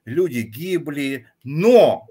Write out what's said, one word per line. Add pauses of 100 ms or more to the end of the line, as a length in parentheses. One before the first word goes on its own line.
люди
гибли, (160)
но